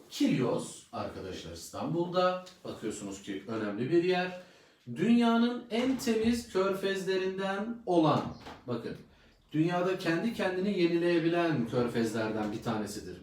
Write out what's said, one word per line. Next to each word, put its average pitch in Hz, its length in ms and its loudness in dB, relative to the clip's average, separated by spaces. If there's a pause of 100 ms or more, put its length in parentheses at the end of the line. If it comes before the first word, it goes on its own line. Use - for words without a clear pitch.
Kilyos - 760 0 (100)
arkadaşlar 92 580 -8
İstanbul'da. 175 920 0 (180)
Bakıyorsunuz 101 580 -8
ki 98 260 -8
önemli 110 440 -4
bir 175 120 4
yer. 180 380 0 (540)
Dünyanın 233 760 4
en 247 260 0
temiz 233 520 0
körfezlerinden 190 1400 0
olan, 156 380 4 (440)
bakın, - 300 -6 (540)
dünyada 180 460 2
kendi 175 360 0
kendini 185 460 0
yenileyebilen 165 880 2
körfezlerden 110 840 0
bir - 120 -8
tanesidir. 107 600 -6